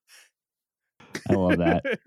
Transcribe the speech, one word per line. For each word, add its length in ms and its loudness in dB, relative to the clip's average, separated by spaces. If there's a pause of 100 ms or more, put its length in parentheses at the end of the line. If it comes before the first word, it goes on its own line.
(1300)
I 60 2
love 240 2
that. 260 0 (220)